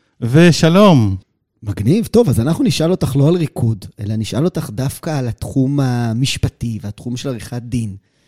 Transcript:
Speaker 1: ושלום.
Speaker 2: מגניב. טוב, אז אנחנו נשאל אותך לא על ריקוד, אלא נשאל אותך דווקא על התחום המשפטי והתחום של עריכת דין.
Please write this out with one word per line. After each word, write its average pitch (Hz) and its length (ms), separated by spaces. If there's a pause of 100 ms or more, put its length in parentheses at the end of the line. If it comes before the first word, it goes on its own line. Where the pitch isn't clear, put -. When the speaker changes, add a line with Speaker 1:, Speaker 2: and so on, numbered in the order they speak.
(200)
Speaker 1:
ושלום. 160 960 (460)
Speaker 2:
מגניב. 110 440
טוב, 226 220
אז 113 120
אנחנו 165 240
נשאל 160 260
אותך 143 260
לא 143 120
על 170 60
ריקוד, 117 500 (160)
אלא 107 160
נשאל 110 280
אותך 175 260
דווקא 131 400
על 135 180
התחום 135 520
המשפטי 120 1040
והתחום 120 340
של 139 120
עריכת 120 340
דין. 113 340 (320)